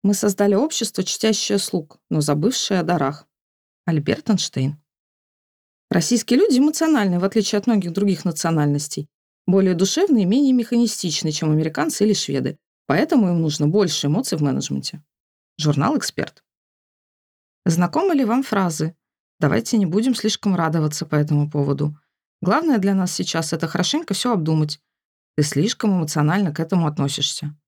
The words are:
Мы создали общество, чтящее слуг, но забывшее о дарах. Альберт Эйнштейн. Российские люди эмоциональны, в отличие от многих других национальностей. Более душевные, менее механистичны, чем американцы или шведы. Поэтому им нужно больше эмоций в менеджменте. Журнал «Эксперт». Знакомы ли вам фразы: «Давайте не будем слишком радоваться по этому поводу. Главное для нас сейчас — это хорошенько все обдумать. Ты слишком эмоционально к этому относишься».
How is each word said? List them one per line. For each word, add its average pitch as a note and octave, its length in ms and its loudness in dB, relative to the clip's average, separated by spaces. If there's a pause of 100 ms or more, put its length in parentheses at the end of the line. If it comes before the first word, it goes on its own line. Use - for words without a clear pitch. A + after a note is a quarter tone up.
Мы G3+ 120 2
создали G3+ 400 2
общество, A#3 480 -2
чтящее G#3 560 -2
слуг, - 400 -6 (120)
но D#3 100 0
забывшее D#3 580 0
о E3 60 -2
дарах. D3+ 420 -2 (600)
Альберт D#3 440 -2
Эйнштейн. D3 500 -2 (1080)
Российские A#3 480 2
люди E4 220 4
эмоциональны, C#4+ 580 2
в F3+ 60 0
отличие G#3 340 0
от G3+ 80 -2
многих F#3+ 260 0
других G3 320 0
национальностей. D3+ 840 0 (400)
Более F#3 260 4
душевные, A3 500 2
менее C4 280 4
механистичны, A3+ 800 0
чем D#3 180 -2
американцы D#3 540 0
или G#3+ 80 4
шведы. C#3 440 -4 (300)
Поэтому G#3 440 2
им E3+ 100 2
нужно D3+ 260 0
больше F3 400 0
эмоций E3 320 -2
в D3+ 40 0
менеджменте. C#3 600 -4 (560)
Журнал D3+ 400 0
«Эксперт». - 460 -8 (1200)
Знакомы F3+ 500 0
ли C4+ 100 2
вам B3 200 0
фразы: F3 500 -2 (460)
«Давайте G#3 360 2
не G3+ 100 4
будем A3 280 0
слишком G3+ 400 -2
радоваться D#3+ 500 0
по D#3 120 -2
этому D3 340 2
поводу. C#3+ 480 -2 (420)
Главное B3+ 380 2
для G3 160 2
нас F#3 180 0
сейчас — E3 400 -4
это D#3+ 140 -2
хорошенько A#3+ 480 -2
все A#3+ 200 -2
обдумать. D#3 460 0 (560)
Ты D3+ 60 2
слишком F#3 560 0
эмоционально D#3 540 0
к D3 80 -6
этому F3+ 260 0
относишься». D3 680 -4 (120)